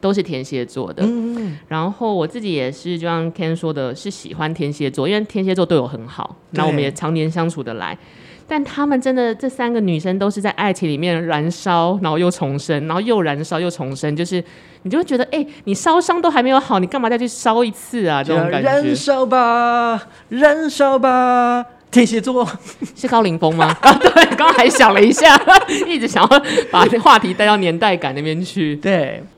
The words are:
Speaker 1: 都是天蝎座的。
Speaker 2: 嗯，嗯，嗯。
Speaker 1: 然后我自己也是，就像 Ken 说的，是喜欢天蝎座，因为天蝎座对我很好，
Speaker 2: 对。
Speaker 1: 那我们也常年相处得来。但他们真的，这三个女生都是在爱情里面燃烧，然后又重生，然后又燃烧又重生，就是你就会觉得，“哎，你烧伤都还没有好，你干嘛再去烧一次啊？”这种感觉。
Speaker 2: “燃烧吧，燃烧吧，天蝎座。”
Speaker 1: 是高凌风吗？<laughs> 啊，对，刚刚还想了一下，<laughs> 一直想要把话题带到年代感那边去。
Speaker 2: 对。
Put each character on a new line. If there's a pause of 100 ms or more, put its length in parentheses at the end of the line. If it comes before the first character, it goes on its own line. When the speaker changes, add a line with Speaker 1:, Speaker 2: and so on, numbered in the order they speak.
Speaker 1:
都
是
天
蝎
座
的。
Speaker 2:
嗯，
嗯，
嗯。 (100)
Speaker 1:
然
后
我
自
己
也
是，
就
像
Ken
说
的，
是
喜
欢
天
蝎
座，
因
为
天
蝎
座
对
我
很
好， (160)
Speaker 2:
对。
Speaker 1:
那
我
们
也
常
年
相
处
得
来。 (500)
但
他
们
真
的，
这
三
个
女
生
都
是
在
爱
情
里
面
燃
烧，
然
后
又
重
生，
然
后
又
燃
烧
又
重
生，
就
是 (420)
你
就
会
觉
得
，“哎， (200)
你
烧
伤
都
还
没
有
好，
你
干
嘛
再
去
烧
一
次
啊？”
这
种
感
觉。
Speaker 2:
“燃
烧
吧， (280)
燃
烧
吧， (240)
天
蝎
座。” (460)
Speaker 1:
是
高
凌
风
吗？
<laughs>
啊，
对， (240)
刚
刚
还
想
了
一
下， (180)
<laughs>
一
直
想
要 (280)
把 (180)
话
题
带
到
年
代
感
那
边
去。
Speaker 2:
对。 (180)